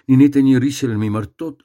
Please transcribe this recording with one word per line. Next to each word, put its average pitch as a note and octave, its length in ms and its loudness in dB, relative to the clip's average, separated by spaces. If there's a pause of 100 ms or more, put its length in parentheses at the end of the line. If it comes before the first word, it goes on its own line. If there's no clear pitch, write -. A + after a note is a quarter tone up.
nie C3 100 4
net C#3+ 180 4
in C3+ 120 2
Jerusalem C3 520 -2
nie, G#2+ 100 -4
maar G#2 260 -8
tot - 300 -14